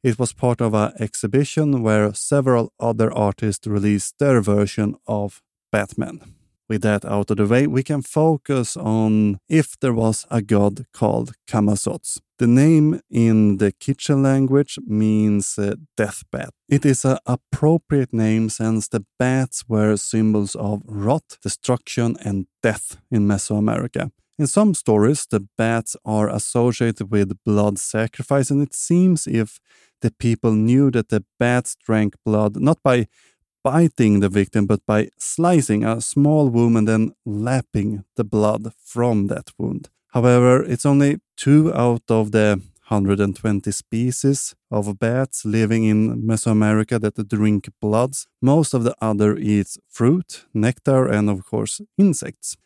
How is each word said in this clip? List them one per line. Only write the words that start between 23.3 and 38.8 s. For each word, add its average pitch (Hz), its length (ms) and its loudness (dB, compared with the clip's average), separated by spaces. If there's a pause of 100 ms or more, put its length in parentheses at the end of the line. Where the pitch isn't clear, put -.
In 147 100 -2
some 208 260 2
stories, 113 520 2
the 101 220 -4 (100)
bats 113 480 -2
are 107 240 0
associated 117 840 -2
with 101 320 -2
blood 104 340 0
sacrifice, 131 720 -4
and 139 100 0
it 139 120 -4
seems 180 540 0
if 113 320 -4 (400)
the 117 120 -2
people 113 420 0
knew 123 380 2
that 117 180 -2
the 107 160 -2 (140)
bats 123 360 -2
drank 107 380 0 (100)
blood 107 380 0
not 151 200 0
by 123 260 2 (580)
biting 131 560 4
the 101 80 2
victim, 101 360 0
but 101 200 0
by 107 320 0
slicing 156 680 0
a 113 160 -2
small 147 480 2
wound 117 300 2
and 107 100 2
then 110 240 0 (140)
lapping 107 800 -4 (100)
the 120 80 -2
blood 107 480 0 (100)